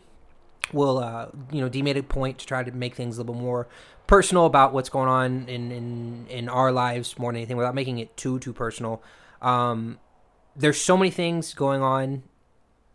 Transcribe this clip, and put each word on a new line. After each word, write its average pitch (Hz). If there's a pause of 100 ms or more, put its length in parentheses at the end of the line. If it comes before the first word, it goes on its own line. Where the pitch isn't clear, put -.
(720)
we'll, 139
uh, 117 (240)
you 151
know, 127
D 131
made 139
a 135
point 135
to -
try 127
to 123
make 123
things 120
a 123
little 120
bit 120
more 123 (400)
personal 185
about 135
what's 131
going 131
on 127
in, 120
in, 120
in 120
our 127
lives 123
more 120
than 117
anything, 117
without 123
making 131
it 113
too, 127
too 123
personal. 113 (400)
Um, 120 (560)
there's 147
so 185
many 190
things 170
going 139
on, 135 (720)